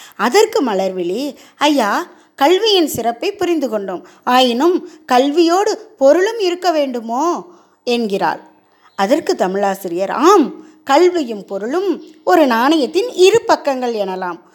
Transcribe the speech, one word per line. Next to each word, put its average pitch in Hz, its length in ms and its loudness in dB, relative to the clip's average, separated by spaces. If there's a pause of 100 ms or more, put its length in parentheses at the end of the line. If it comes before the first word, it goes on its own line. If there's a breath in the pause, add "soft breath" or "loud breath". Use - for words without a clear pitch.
(160 loud breath)
அதற்கு 392 480 0
மலர்விழி, 190 720 -4 (220 loud breath)
"ஐயா, 277 500 0 (280 soft breath)
கல்வியின் 370 520 2
சிறப்பை 233 460 -4
புரிந்து 339 360 -2
கொண்டோம். 196 380 -8 (160 loud breath)
ஆயினும் 254 640 0 (220 loud breath)
கல்வியோடு 330 640 2 (240)
பொருளும் 370 420 2
இருக்க 359 320 -2
வேண்டுமோ?" 269 760 -4 (380 soft breath)
என்கிறாள். 196 560 -2 (560 soft breath)
அதற்கு 269 380 0
தமிழாசிரியர், 190 800 -4
"ஆம், 302 500 2 (220 loud breath)
கல்வியும் 285 640 0
பொருளும் 269 580 -4 (200 loud breath)
ஒரு 339 240 4
நாணயத்தின் 294 680 0
இரு 381 280 4
பக்கங்கள் 262 520 -2
எனலாம். 185 460 -6 (160 soft breath)